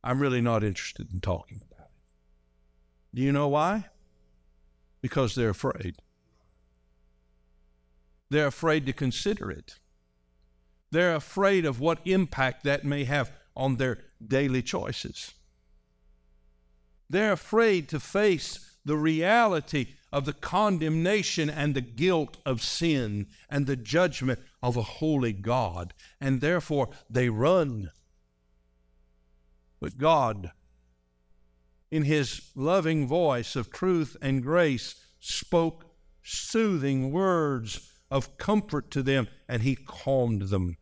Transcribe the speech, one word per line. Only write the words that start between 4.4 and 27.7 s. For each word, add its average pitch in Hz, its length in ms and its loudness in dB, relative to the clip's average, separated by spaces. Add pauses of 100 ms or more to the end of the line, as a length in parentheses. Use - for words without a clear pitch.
Because 131 340 0
they're 117 140 2
afraid. 95 480 -4 (2250)
They're 147 180 4
afraid 151 380 0
to 131 80 -4
consider 131 580 -4
it. - 280 -14 (1120)
They're 170 240 2
afraid 190 500 2
of 127 140 -2
what 165 260 0
impact 165 580 0
that 143 220 0
may 143 200 0
have 135 260 -2 (240)
on 131 220 -2
their 123 260 -2 (220)
daily 131 360 0
choices. - 720 -8 (1800)
They're 202 240 2
afraid 202 560 2
to 151 100 -4
face - 840 -2
the 151 120 0
reality 160 1000 2 (160)
of 139 140 -2
the 147 80 -4
condemnation 175 1160 0
and 147 260 -2
the 139 60 -2
guilt 143 640 0
of 127 160 -2
sin 117 680 -2 (220)
and 143 160 0
the 135 100 -2
judgment 127 640 0 (220)
of 123 160 0
a 113 60 0
holy 135 500 0
God, 98 600 -2 (280)
and 135 180 0
therefore 147 500 0 (200)
they 123 200 2
run. 123 640 2 (1900)